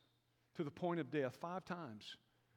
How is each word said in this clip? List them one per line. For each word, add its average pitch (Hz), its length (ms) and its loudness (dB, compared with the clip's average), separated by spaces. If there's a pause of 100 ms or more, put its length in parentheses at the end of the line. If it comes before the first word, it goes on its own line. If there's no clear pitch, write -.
(560)
to 175 80 0
the 143 80 -2
point 170 280 2
of 131 100 0
death, 135 280 4
five 180 280 -4
times. 143 520 -6 (400)